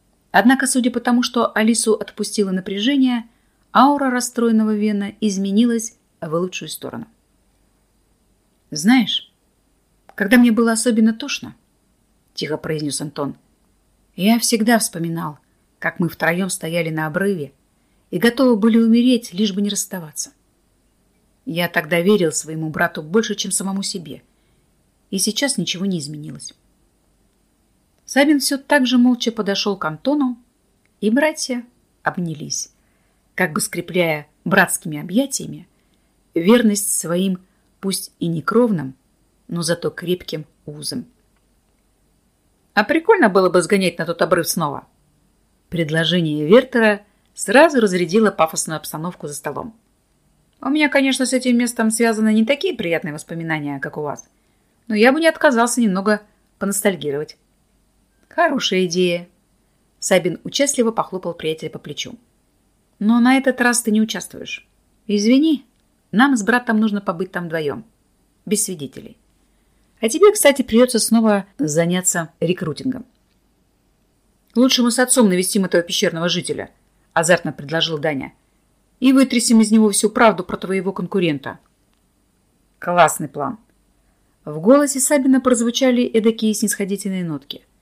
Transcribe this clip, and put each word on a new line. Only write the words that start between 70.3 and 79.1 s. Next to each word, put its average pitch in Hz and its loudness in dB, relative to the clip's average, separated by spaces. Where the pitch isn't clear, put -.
кстати, 285 2
придётся 240 2
снова 214 2
заняться 170 -2
рекрутингом". 151 -4
"Лучше 254 4
мы 240 2
с 240 -2
отцом 247 4
навестим 185 0
этого 175 2
пещерного 170 -2
жителя", 151 -6
азартно 165 2
предложил 156 -4
Даня, 147 -4
"и 262 4